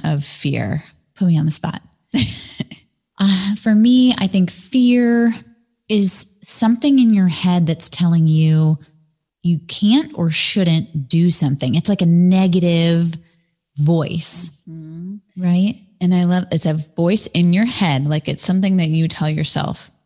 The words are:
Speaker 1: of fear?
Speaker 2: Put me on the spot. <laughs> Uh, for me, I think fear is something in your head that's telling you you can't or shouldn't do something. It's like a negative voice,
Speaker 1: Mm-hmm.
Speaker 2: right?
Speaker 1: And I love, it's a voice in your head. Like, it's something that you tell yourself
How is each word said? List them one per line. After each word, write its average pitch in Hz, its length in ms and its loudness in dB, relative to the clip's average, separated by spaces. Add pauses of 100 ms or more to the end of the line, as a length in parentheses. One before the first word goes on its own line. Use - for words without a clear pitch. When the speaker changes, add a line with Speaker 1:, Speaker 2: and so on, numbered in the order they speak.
Speaker 1:
of 147 220 -2
fear? 135 580 -6 (320)
Speaker 2:
Put 185 140 0
me 165 100 4
on 151 60 -2
the 160 60 -2
spot. - 300 -6 (320)
<laughs> 269 80 0 (1000)
Uh, 196 360 0
for 214 200 0
me, 247 420 4
I 196 100 0
think 185 220 0
fear 240 840 2 (560)
is 202 540 -2
something 240 580 0
in 226 140 4
your 190 140 4
head 175 400 0
that's 165 220 -2
telling 165 380 2
you 156 520 2 (640)
you 170 240 0
can't 240 500 0
or 165 140 0
shouldn't 160 760 -2
do 170 220 2
something. 143 460 -2
It's 165 140 -2
like 202 120 0
a 175 60 0
negative 170 1080 2 (640)
voice, 160 720 -2 (180)
Speaker 1:
Mm-hmm. 165 500 -14 (240)
Speaker 2:
right? 180 400 0 (180)
Speaker 1:
And 180 160 2
I 180 80 2
love, 180 280 0
it's 160 140 -2
a 156 80 0
voice 170 540 -2
in 175 260 2
your 202 120 2
head. 151 420 0
Like, 151 200 -2
it's 147 140 -6
something 190 360 0
that 165 120 0
you 160 180 0
tell 156 220 -4
yourself - 600 -6 (140)